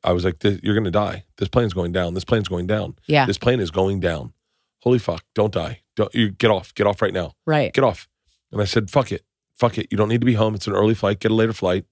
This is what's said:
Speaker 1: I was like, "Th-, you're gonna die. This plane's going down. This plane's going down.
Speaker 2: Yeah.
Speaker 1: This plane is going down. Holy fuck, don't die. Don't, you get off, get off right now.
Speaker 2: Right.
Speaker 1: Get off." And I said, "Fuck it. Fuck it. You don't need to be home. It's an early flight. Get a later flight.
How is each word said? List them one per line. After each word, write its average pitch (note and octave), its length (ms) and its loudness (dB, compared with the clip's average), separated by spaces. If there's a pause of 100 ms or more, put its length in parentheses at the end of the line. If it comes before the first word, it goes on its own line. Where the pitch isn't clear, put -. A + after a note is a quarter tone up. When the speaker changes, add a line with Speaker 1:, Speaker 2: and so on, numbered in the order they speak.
Speaker 1:
I F#2 100 2
was F2+ 100 0
like, F2+ 160 -2
"Th-, G2+ 240 0
you're G2+ 120 0
gonna G#2+ 160 0
die. G2 340 -2 (120)
This G2 120 -4
plane's A#2 240 0
going F2 180 -2
down. F2 220 0
This F#2 100 -4
plane's A2 240 0
going F2+ 200 -4
down. G#2 280 -2 (120)
Speaker 2:
Yeah. D3 180 2
Speaker 1:
This G2+ 140 -2
plane B2 200 2
is F2 120 -2
going F#2+ 280 0
down. E2+ 320 -4 (520)
Holy B2 160 4
fuck, E2+ 260 -6 (100)
don't G#2+ 160 2
die. E2+ 300 -6 (160)
Don't, G#2+ 180 -2
you A2+ 140 2
get G#2 220 2
off, F#2 240 -2
get G#2+ 120 2
off G2+ 140 0
right F#2+ 120 -2
now. F2+ 200 -4 (120)
Speaker 2:
Right. D3+ 280 0
Speaker 1:
Get C3+ 100 2
off." G#2+ 240 0 (460)
And G#2 80 -2
I G#2 40 2
said, G2+ 260 0
"Fuck C3+ 200 0
it. E2 120 -8 (340)
Fuck - 220 0
it. - 120 -8
You G#2 60 -2
don't G#2+ 120 2
need A#2 120 0
to A#2+ 40 0
be B2 100 4
home. A2 200 2
It's G2 120 -6
an G#2 60 -4
early G#2 220 4
flight. G2+ 240 0
Get A2 120 0
a A2 40 2
later A2+ 180 2
flight. F#2 380 -2